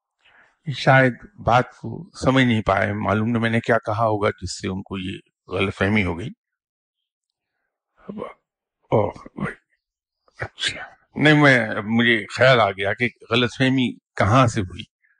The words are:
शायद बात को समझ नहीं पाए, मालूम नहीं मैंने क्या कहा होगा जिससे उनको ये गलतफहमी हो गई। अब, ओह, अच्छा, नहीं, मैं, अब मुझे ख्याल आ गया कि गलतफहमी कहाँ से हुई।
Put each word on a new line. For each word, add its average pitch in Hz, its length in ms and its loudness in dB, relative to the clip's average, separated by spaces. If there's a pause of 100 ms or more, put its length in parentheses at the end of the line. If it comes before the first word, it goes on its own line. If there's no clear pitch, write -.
(680)
शायद 131 500 2 (240)
बात 120 320 2
को - 420 -14
समझ 131 280 2
नहीं 117 180 2
पाए, 98 340 0
मालूम 104 340 -2
नहीं 117 120 -2
मैंने 113 180 0
क्या 113 260 0
कहा 110 180 -2
होगा 107 280 0
जिससे - 360 -12
उनको 95 320 -8
ये 95 180 -10 (320)
गलतफहमी 98 520 -2
हो 87 140 -2
गई। 101 140 -10 (1800)
अब, 208 140 -14 (720)
ओह, 107 200 2 (1300)
अच्छा, - 500 -8 (280)
नहीं, 151 180 4
मैं, 139 240 6 (100)
अब 104 180 -6
मुझे 117 300 2 (140)
ख्याल 127 280 4
आ 104 120 4
गया 98 220 -4
कि 123 140 -4 (160)
गलतफहमी 127 640 0 (300)
कहाँ 120 300 4
से 113 140 -2
हुई। 90 240 -10 (340)